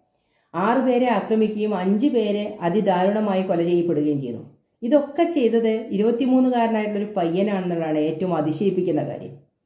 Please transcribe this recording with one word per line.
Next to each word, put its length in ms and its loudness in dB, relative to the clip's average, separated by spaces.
ആറ് 240 0
പേരെ 280 2
ആക്രമിക്കുകയും 680 0
അഞ്ച് 320 0
പേരെ 540 -2
അതിദാരുണമായി 840 2
കൊല 200 0
ചെയ്യപ്പെടുകയും 580 0
ചെയ്തു. 180 -8
ഇതൊക്കെ 400 2
ചെയ്തത് 680 2
ഇരുപത്തിമൂന്നുകാരനായിട്ടുള്ളൊരു 1300 0
പയ്യനാണെന്നുള്ളതാണ് 800 0
ഏറ്റവും 380 -2
അതിശയിപ്പിക്കുന്ന 720 0
കാര്യം. 280 -12